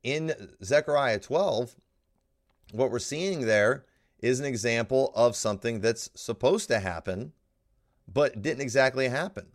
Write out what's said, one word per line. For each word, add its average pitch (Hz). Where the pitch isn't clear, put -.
in 147
Zechariah 139
twelve, 135
what 117
we're -
seeing 165
there 113
is 123
an 143
example 120
of 120
something 110
that's 113
supposed 139
to 117
happen, 95
but 110
didn't 135
exactly 131
happen. 143